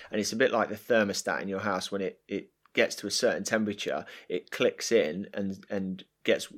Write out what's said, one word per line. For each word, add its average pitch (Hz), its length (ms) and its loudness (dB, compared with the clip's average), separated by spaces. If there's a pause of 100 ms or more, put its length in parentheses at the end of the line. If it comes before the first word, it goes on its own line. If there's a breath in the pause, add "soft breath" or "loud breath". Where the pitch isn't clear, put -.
And 107 120 -2
it's 101 100 -2
a 113 60 -4
bit 127 160 4
like 107 160 4
the 107 60 -8
thermostat 101 640 2
in 92 80 -6
your 95 100 -4
house. 95 320 -2
When 101 80 -2
it, 92 300 -6
it 98 220 -6 (220)
gets - 220 2
to - 120 -6
a 101 40 -6
certain 98 320 2
temperature, 104 600 0 (240 loud breath)
it 87 220 -4
clicks - 420 0
in 87 400 2
and, 98 360 -6
and 95 360 -4 (180)
gets, - 240 2 (100)